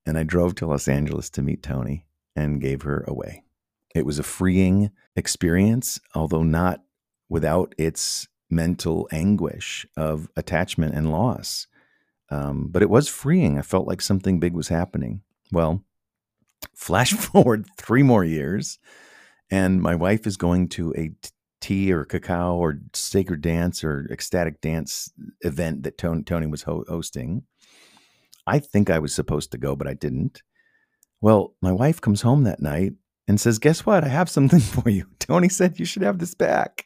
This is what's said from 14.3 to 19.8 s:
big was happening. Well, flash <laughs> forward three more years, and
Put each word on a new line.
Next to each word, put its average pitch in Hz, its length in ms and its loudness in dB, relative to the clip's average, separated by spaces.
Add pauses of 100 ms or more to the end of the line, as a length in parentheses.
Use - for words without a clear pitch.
big 85 140 0
was 82 160 -4
happening. 82 520 -4 (300)
Well, 85 320 0 (920)
flash 110 380 0
<laughs> - 0 -
forward 123 520 4 (120)
three 127 260 4
more 120 200 6
years, 80 560 -2 (720)
and 92 300 4